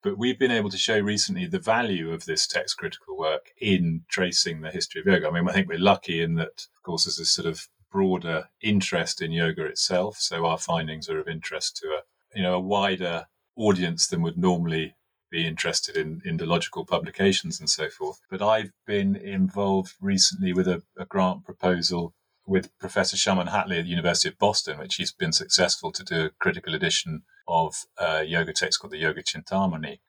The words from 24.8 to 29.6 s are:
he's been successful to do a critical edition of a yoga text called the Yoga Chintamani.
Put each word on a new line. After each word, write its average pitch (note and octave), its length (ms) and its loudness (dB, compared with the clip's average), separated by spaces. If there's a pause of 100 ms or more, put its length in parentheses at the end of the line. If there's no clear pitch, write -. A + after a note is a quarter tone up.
he's E2 160 -4
been E2 200 -2
successful F2 600 2
to - 120 -10
do E2 220 0
a D#2 40 -4 (100)
critical F2 340 -2
edition D#2+ 480 -2 (260)
of D#2+ 380 0 (140)
a D#2+ 240 2
yoga E2 300 -2
text - 260 0
called - 120 -12
the D2+ 60 -10
Yoga D#2 240 -2
Chintamani. E2 880 -2